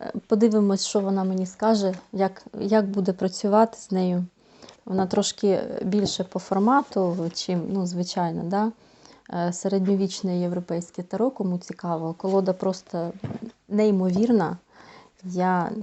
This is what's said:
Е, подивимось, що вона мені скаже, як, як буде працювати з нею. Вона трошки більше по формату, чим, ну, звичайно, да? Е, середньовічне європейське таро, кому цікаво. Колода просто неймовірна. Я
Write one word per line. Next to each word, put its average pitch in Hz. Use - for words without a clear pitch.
Е, -
подивимось, 208
що -
вона 190
мені 185
скаже, 202
як, 190
як 202
буде 196
працювати 202
з -
нею. 180
Вона 190
трошки 196
більше 190
по 185
формату, 190
чим, 175
ну, 190
звичайно, 175
да? 202
Е, 175
середньовічне 190
європейське 175
таро, 208
кому 185
цікаво. 165
Колода 190
просто 185
неймовірна. 196
Я 180